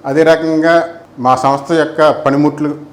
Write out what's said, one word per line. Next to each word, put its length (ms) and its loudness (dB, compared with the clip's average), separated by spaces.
అదే 180 0
రకంగా 640 2
మా 160 2
సంస్థ 360 -2
యొక్క 400 2
పనిముట్లు 640 -2